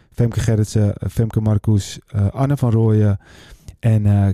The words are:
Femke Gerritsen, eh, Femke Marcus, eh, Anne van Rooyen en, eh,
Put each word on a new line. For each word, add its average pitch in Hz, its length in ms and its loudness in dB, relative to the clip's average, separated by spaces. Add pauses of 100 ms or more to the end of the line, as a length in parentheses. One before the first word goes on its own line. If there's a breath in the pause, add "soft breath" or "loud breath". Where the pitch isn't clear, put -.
(120)
Femke 117 280 -2
Gerritsen, 107 560 0
eh, - 120 -8
Femke 110 320 -2
Marcus, 107 680 0
eh, 101 240 -2
Anne 135 260 -2
van 123 140 0
Rooyen 107 480 2 (600 loud breath)
en, 107 260 0
eh, 101 280 4